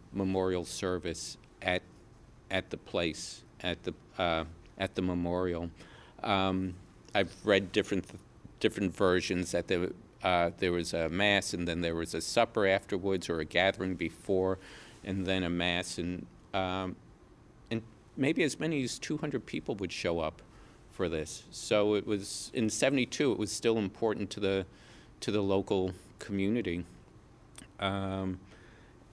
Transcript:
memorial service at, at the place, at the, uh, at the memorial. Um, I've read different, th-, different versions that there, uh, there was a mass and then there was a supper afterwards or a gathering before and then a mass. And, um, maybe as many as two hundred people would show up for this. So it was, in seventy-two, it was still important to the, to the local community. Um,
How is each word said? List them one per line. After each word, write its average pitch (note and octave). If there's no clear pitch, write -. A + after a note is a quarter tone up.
memorial F#2
service F2+
at, F2+
at F#2+
the -
place, -
at E2+
the, F2
uh, E2
at F#2+
the F#2+
memorial. F2
Um, F#2+
I've G2
read G2
different, G2
th-, -
different G2+
versions F2+
that F2
there, F2+
uh, F2
there F2+
was E2+
a E2
mass G2
and F2
then E2+
there E2
was E2
a E2
supper A2+
afterwards F#2+
or E2
a D#2
gathering F#2
before F#2
and F#2
then F#2+
a E2+
mass. F2
And, F2
um, F#2
maybe D#3+
as -
many D#3
as -
two D3+
hundred C#3+
people -
would F#2
show E2+
up D#2
for F#2
this. D#2+
So G#2
it G2+
was, -
in A2
seventy-two, C3+
it F#2+
was G2+
still A2+
important G2+
to -
the, F#2+
to -
the G#2
local F#2+
community. G2
Um, F#2+